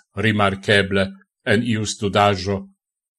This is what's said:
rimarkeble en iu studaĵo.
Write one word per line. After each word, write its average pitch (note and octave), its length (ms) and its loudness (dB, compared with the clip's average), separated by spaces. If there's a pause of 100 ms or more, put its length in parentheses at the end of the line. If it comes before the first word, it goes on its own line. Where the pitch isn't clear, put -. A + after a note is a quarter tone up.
(160)
rimarkeble G2 920 0 (380)
en B2 180 0
iu A2 220 -2
studaĵo. G2+ 720 0 (600)